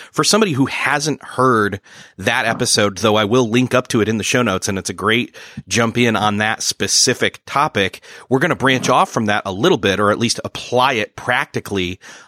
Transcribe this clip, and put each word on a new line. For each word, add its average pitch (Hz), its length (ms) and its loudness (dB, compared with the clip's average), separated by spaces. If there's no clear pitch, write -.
for 156 120 0
somebody 208 280 2
who 131 140 2
hasn't 143 580 -2
heard 107 560 0
that 117 260 0
episode, 110 540 0
though 104 180 2
I 107 80 2
will 117 240 2
link 123 260 0
up 127 140 0
to 113 140 2
it 98 80 0
in 110 80 0
the 98 60 -4
show 123 180 0
notes, 95 260 -2
and 95 100 -4
it's 90 120 -8
a 92 40 -8
great 107 400 -2
jump 113 280 0
in 120 200 2
on 104 200 0
that 107 260 -2
specific - 840 -2
topic, 139 560 -2
we're 131 120 2
gonna 160 160 0
branch 127 340 0
off 151 200 2
from 117 160 -2
that 104 200 0
a 98 60 -4
little 123 260 2
bit, 98 220 0
or 104 100 4
at 104 80 0
least 117 260 0
apply 123 480 0
it 107 240 -4
practically 101 800 -4